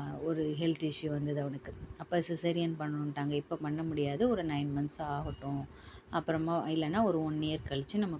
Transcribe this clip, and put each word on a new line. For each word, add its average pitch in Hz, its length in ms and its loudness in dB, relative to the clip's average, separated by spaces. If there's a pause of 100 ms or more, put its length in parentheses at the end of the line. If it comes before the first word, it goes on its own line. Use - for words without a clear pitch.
(220)
ஒரு 156 360 0
ஹெல்த் 165 260 2
இஷ்யூ 151 240 -2
வந்தது 147 320 0
அவனுக்கு. 143 300 -4 (280)
அப்ப 170 220 0
சிசேரியன் 170 580 2
பண்ணணுன்ட்டாங்க. 147 540 -2
"இப்ப 147 240 0
பண்ண 151 260 -2
முடியாது, 147 460 2
ஒரு 202 160 2
நைன் 147 280 0
மந்த்ஸ் 143 300 -2
ஆகட்டும். 143 600 -2 (480)
அப்புறமா 160 560 2
இல்லைன்னா 160 360 2
ஒரு 170 220 4
ஒன் 156 160 0
இயர் 156 260 0
கழிச்சு 139 300 -2
நம்ம 185 240 2